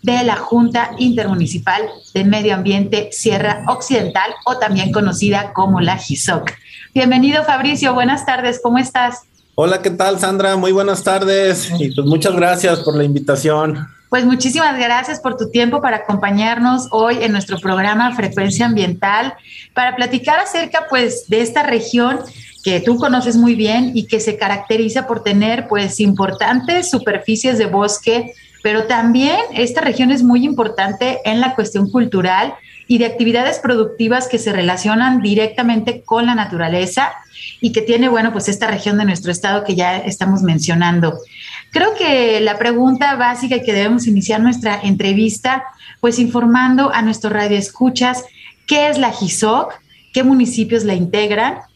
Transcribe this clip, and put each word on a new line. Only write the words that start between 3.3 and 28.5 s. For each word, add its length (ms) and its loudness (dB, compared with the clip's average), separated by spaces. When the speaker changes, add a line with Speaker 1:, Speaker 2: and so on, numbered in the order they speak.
Speaker 1:
Occidental, 640 -2
o 120 -2
también 340 0
conocida 640 0
como 280 2
la 160 0
gisoc. 540 -4
Bienvenido, 500 4
Fabricio. 520 0
Buenas 320 0
tardes. 340 -2
¿Cómo 160 2
estás? 440 0
Speaker 2:
Hola, 260 2
¿qué 80 0
tal, 300 0
Sandra? 360 0
Muy 160 2
buenas 320 0
tardes 680 0
y, 140 -2
pues, 140 0
muchas 280 2
gracias 440 2
por 160 -2
la 80 2
invitación. 840 0
Speaker 1:
Pues 160 2
muchísimas 540 2
gracias 400 -2
por 180 -4
tu 140 -6
tiempo 300 2
para 160 0
acompañarnos 920 0
hoy 320 2
en 100 0
nuestro 280 -4
programa 560 0
Frecuencia 500 0
Ambiental 680 0
para 200 0
platicar 440 0
acerca, 500 -2
pues, 380 -2
de 140 2
esta 220 0
región 560 0
que 160 0
tú 180 2
conoces 380 0
muy 200 6
bien 380 0
y 140 -2
que 120 0
se 180 -4
caracteriza 680 -2
por 180 -4
tener, 440 0
pues, 320 -2
importantes 880 0
superficies 680 -2
de 80 2
bosque, 680 -2